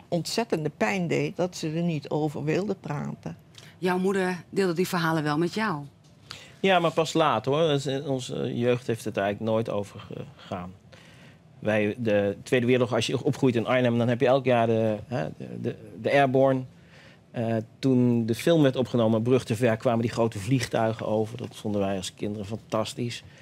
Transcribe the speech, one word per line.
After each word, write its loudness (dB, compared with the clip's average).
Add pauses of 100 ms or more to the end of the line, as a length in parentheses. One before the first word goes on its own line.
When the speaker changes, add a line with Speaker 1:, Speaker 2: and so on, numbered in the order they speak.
Speaker 1:
ontzettende -2
pijn 0
deed 0
dat -2
ze -6
er -2
niet -2
over -2
wilden -2
praten. -8 (400)
Speaker 2:
Jouw 0
moeder 0
deelde 0
die 0
verhalen 0
wel 0
met 0
jou? -4 (760)
Speaker 3:
Ja, 4
maar 2
pas 0
laat, 2
hoor. 2
Dus, 0
eh, -4
onze -4
jeugd 0
heeft -4
het -4
eigenlijk 0
nooit 0
over -6 (360)
gegaan. -12 (880)
Wij, 0
de 0
Tweede 2
Wereldoorlog, 2
als 0
je -2
opgroeit 2
in 0
Arnhem, 2
dan 2
heb 0
je 2
elk 2
jaar 4
de, 0 (100)
hè, -4 (100)
de, -12
de, -6 (260)
de -2
Airborne. 4 (680)
Eh, -2 (240)
toen 4
de 0
film 4
werd 6
opgenomen, 2
Brug 2
te -2
Ver, 2
kwamen 0
die -2
grote 0
vliegtuigen 0
over. -2
Dat -12
vonden -4
wij -2
als -8
kinderen -8
fantastisch. -6 (180)